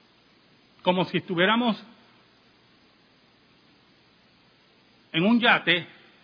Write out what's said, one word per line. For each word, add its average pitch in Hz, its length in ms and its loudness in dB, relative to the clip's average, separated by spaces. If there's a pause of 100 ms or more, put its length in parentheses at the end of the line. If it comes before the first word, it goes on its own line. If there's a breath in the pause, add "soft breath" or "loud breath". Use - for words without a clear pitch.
(800)
Como 180 240 0
si - 120 -4
estuviéramos 202 680 -2 (3250)
en 165 120 -2
un 233 160 2
yate 180 480 0 (360)